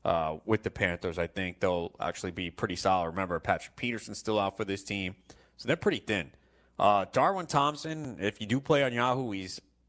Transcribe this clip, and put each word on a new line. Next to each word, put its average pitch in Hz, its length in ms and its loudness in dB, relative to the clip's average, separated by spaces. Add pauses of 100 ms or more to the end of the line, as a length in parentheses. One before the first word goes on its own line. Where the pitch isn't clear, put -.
uh, 78 420 0
with 110 180 2
the - 80 -2
Panthers. 87 480 -2
I 85 80 2
think 90 320 -6
they'll 87 400 2
actually 87 320 -4
be 87 180 -6
pretty 92 260 -4
solid. 90 340 2
Remember, 87 300 -2
Patrick - 360 -2
Peterson's 117 420 -6
still 107 220 0
out 98 180 0
for 107 80 -2
this 98 180 -4
team. 98 320 -6 (420)
So - 100 -8
they're 147 80 4
pretty 170 240 0
thin. 92 320 -2 (480)
Uh, 101 320 6
Darwin 175 340 2
Thompson, 151 760 -2
if 104 220 -2
you 107 60 -8
do 123 120 2
play 143 240 4
on 127 100 0
Yahoo, 123 380 2
he's 95 300 -6 (280)